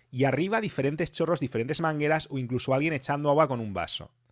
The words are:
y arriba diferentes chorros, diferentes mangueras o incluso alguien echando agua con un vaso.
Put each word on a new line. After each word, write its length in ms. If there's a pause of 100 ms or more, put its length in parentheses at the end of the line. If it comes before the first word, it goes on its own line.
(120)
y 140
arriba 360
diferentes 500
chorros, 280
diferentes 420
mangueras 480
o 80
incluso 380
alguien 180
echando 380
agua 160
con 120
un 140
vaso. 380 (200)